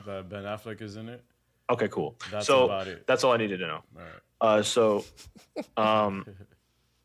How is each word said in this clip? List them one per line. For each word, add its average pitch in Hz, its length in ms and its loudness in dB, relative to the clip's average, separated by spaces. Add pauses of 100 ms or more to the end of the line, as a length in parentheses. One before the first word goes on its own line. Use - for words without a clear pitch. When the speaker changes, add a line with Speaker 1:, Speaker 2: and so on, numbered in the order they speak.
Speaker 1:
that 95 220 -10
Ben 98 160 -10
Affleck 107 360 -10
is 104 160 -12
in 113 120 -12
it. 123 160 -18 (440)
Speaker 2:
Okay, 117 200 0
cool. - 280 -6 (140)
Speaker 1:
That's 104 160 -6
Speaker 2:
So, 131 200 6
Speaker 1:
about 95 200 -2
it. 90 200 -12
Speaker 2:
that's 131 180 2
all 127 80 6
I 117 40 4
needed 104 220 -2
to 90 80 -6
know. 78 160 -8 (140)
Speaker 1:
All 85 60 -20
right. 85 60 -16 (320)
Speaker 2:
Uh, 107 220 6
so, 107 420 2 (360)
Speaker 1:
<laughs> - 360 -12
Speaker 2:
um, 98 480 2 (800)